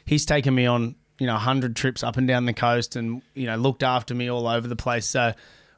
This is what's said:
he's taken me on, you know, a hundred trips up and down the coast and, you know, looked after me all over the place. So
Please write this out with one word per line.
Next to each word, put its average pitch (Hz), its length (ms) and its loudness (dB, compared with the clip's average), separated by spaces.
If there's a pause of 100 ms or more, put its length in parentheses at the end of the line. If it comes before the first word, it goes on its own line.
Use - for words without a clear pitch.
he's 151 220 2
taken 139 280 2
me 123 120 4
on, 120 300 0 (220)
you 131 80 -2
know, 117 100 0
a 104 40 0
hundred 127 360 0
trips - 260 -2
up 117 140 -4
and 131 100 2
down 123 200 2
the 120 60 0
coast 120 440 0
and, 117 260 -6 (120)
you 131 120 -6
know, 113 100 -4
looked 127 280 0
after 127 300 0
me 123 140 -2
all 120 200 -2
over 117 180 0
the 120 100 -6
place. 117 300 -2
So 120 260 0 (460)